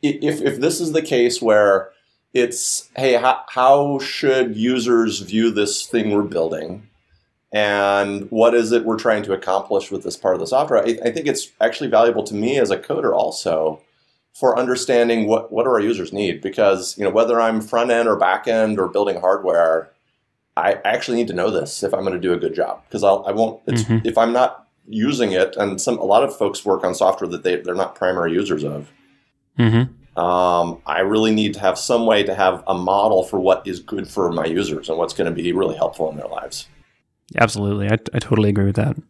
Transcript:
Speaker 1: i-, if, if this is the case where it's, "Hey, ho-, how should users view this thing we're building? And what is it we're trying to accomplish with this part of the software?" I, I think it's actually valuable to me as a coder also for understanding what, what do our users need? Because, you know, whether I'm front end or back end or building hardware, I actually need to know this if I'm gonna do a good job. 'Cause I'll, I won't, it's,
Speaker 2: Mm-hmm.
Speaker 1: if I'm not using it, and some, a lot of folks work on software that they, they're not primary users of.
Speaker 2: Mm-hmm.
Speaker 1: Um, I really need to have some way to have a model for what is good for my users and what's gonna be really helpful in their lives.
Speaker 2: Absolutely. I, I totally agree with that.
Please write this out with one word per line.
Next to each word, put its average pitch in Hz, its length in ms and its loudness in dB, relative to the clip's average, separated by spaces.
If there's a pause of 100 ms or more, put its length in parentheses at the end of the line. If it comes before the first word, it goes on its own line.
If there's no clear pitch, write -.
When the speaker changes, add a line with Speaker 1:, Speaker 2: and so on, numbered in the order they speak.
Speaker 1:
i-, 143 180 0
if, - 180 -2
if 123 200 -2
this 165 200 0
is 160 120 -4
the 160 100 2
case 123 400 2
where 104 480 4 (420)
it's, - 640 -2
"Hey, 127 200 2
ho-, 127 320 2
how 139 500 4
should 131 580 0
users 113 640 2
view 110 300 0
this 104 360 -2
thing 107 240 0
we're 104 120 2
building? 82 640 -4 (680)
And 101 760 0
what 117 240 4
is 113 180 2
it 117 120 2
we're 110 140 -2
trying 107 260 0
to 98 80 -4
accomplish 95 580 -2
with 98 140 -8
this 90 120 -10
part 92 180 0
of 90 60 -6
the - 60 -6
software?" 131 380 2
I, 113 200 0
I 120 60 2
think 151 160 -6
it's - 220 -4 (120)
actually 117 300 0
valuable 113 340 4
to 107 100 -10
me 117 240 -2
as 98 120 2
a 92 80 0
coder 151 360 -2
also 80 680 -2 (540)
for 117 220 2
understanding 120 680 0
what, 110 260 0
what 110 120 0
do 131 60 0
our 113 100 2
users 98 320 -2
need? 95 280 -4
Because, 98 560 0
you 104 80 -6
know, 95 60 2
whether 113 300 2
I'm 113 200 2
front 120 300 -2
end 117 180 2
or 104 80 2
back 92 300 0
end 110 320 0
or 92 100 0
building 98 320 -2
hardware, 87 680 2 (680)
I 92 180 2 (100)
actually 117 340 -2
need 117 100 0
to 87 60 -6
know 90 160 0
this - 320 -6
if 101 100 -2
I'm 95 120 -4
gonna 92 160 -4
do 90 120 0
a 87 60 0
good 80 160 -4
job. - 260 -4 (100)
'Cause 107 120 -4
I'll, 98 240 2
I 98 60 -4
won't, 110 340 -2
it's, 117 160 -2
Speaker 2:
Mm-hmm. 113 240 0
Speaker 1:
if 113 100 -2
I'm 117 160 2
not 127 360 0 (200)
using 117 440 -2
it, 107 240 0
and 98 240 -2
some, 120 180 -2
a - 60 -6
lot 101 180 4
of 135 120 -2
folks - 300 -4
work 95 200 0
on 90 100 0
software 95 340 0
that 85 140 -6
they, 90 140 0
they're 90 180 -6
not 92 220 -4
primary 90 360 -2
users 87 320 -2
of. 73 260 -8 (680)
Speaker 2:
Mm-hmm. 117 600 0
Speaker 1:
Um, 87 680 0
I 76 140 0
really 110 340 2
need 107 200 0
to - 60 -14
have 95 180 0
some 117 280 0
way 104 160 4
to 101 120 -2
have 92 340 2
a 95 60 0
model 95 500 2
for 101 160 -4
what 92 260 2
is 87 140 -8
good - 280 -8
for 90 240 -2
my 80 140 -2
users 82 420 -4
and 80 80 -2
what's 82 160 -2
gonna - 200 -2
be 87 200 -4
really 95 240 -2
helpful - 320 -4
in 73 80 -10
their - 120 -10
lives. - 400 -12 (680)
Speaker 2:
Absolutely. 101 520 0
I, 107 100 2 (160)
I 135 60 -2
totally 107 280 0
agree 101 160 2
with 98 120 0
that. 113 200 -2 (140)